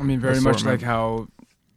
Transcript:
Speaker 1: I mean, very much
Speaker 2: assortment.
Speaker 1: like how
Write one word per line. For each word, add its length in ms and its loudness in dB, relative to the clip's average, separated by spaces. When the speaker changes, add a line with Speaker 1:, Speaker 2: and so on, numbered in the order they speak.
Speaker 1:
I 20 -6
mean, 180 0
very 200 2
much 160 4
Speaker 2:
assortment. 260 0
Speaker 1:
like 60 -6
how 400 -2